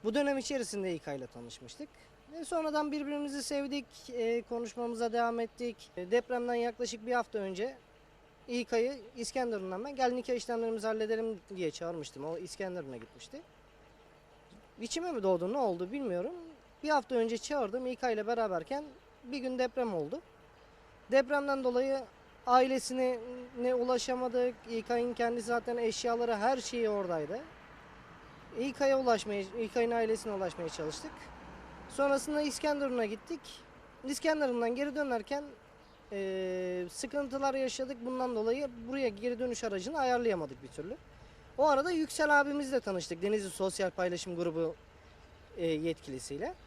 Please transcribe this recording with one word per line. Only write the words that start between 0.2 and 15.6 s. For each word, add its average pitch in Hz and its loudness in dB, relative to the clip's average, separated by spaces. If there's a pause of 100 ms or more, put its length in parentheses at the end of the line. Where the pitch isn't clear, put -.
içerisinde 202 -2
İK 156 -6
ile 135 -6
tanışmıştık. 120 -14 (440)
Ve 320 -10
sonradan 302 0
birbirimizi 285 -4
sevdik, 277 -2 (280)
e, 233 0
konuşmamıza 233 -4
devam 233 2
ettik. 233 -4 (200)
E, 180 -6
depremden 240 2
yaklaşık 233 -2
bir 247 0
hafta 233 0
önce 202 -4 (720)
İK'yı 240 0 (180)
İskenderun'dan 220 -2
ben, 277 -8
"Gel 247 4
nikah 247 -2
işlemlerimizi 226 -2
halledelim." 220 0 (160)
diye 170 0
çağırmıştım. 160 -8
O 165 -4
İskenderun'a 180 -6
gitmişti. 123 -14 (1400)
İçime 330 -2
mi 226 -2
doğdu, 185 4
ne 285 0
oldu 185 0